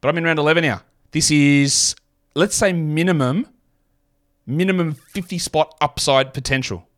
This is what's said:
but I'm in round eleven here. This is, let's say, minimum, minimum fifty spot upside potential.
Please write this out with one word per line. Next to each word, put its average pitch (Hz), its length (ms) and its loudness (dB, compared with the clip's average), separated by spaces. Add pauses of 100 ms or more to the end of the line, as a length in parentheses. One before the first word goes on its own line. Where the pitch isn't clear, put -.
but 170 80 -2
I'm 170 100 0
in 165 60 -2
round 165 160 2
eleven 160 240 2
here. 113 160 -2 (320)
This 151 180 0
is, 143 640 2 (400)
let's 180 220 0
say, 196 160 0
minimum, 160 720 0 (1000)
minimum 170 480 -2
fifty - 440 -10
spot 156 420 -4
upside 135 540 0
potential. 127 640 -6